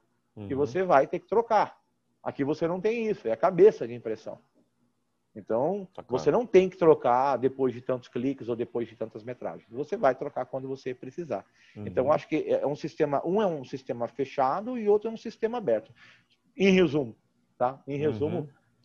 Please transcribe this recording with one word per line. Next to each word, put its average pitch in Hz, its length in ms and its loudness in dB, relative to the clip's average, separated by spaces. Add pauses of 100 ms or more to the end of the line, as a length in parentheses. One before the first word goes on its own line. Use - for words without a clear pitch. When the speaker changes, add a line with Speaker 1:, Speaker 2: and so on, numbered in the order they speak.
(480)
Speaker 1:
que 135 60 -4
Speaker 2:
Uhum. 131 60 0
Speaker 1:
você 143 240 0
vai 151 220 6
ter 180 120 -6
que - 100 -20
trocar. 220 480 2 (460)
Aqui - 220 -6
você 156 220 -2
não 180 140 -4
tem 220 280 -2
isso, 196 200 -4
é 113 40 0
a 113 40 -2
cabeça 185 500 4
de 117 80 -10
impressão. 110 440 -10 (960)
Então, 139 600 -2
Speaker 2:
Tá - 80 -14
claro. 131 220 -4
Speaker 1:
você 147 60 2
não 214 140 2
tem 190 240 6
que 185 80 -12
trocar 139 600 4
depois 131 360 0
de 120 80 -12
tantos 127 280 -6
cliques 131 400 -4
ou 117 80 -2
depois 117 320 -4
de - 80 -20
tantas 110 260 -10
metragens. 104 480 -12
Você 139 260 -6
vai 135 180 2
trocar 143 320 -8
quando 135 200 -10
você 131 260 -8
precisar. 127 520 -8 (320)
Speaker 2:
Uhum. 104 100 -12
Speaker 1:
Então, 127 240 0
acho 156 180 0
que 156 80 -4
é, 123 260 0
é 113 40 0
um 143 80 -2
sistema, 147 500 -2
um 190 160 0
é 214 60 2
um 156 180 -4
sistema 120 440 -8
fechado 151 680 -4
e 214 120 -2
outro 208 200 2
é 226 40 -6
um 226 40 -10
sistema 226 420 -6
aberto. 190 340 -2 (640)
Em 196 160 4
resumo, 151 420 2 (420)
tá? 131 300 -2
Em 139 100 -6
resumo, 151 440 -2
Speaker 2:
Uhum. 147 80 -8 (360)